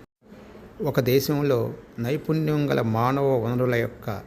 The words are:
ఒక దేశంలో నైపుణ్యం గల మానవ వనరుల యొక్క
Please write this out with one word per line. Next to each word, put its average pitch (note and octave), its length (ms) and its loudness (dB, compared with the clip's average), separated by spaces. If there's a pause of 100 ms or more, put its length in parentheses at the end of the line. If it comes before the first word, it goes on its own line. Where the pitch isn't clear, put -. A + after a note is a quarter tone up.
(840)
ఒక C#3+ 160 0
దేశంలో C3 720 2 (240)
నైపుణ్యం D3+ 720 0
గల C3+ 100 2
మానవ B2 640 2
వనరుల B2 300 0
యొక్క A2+ 520 -4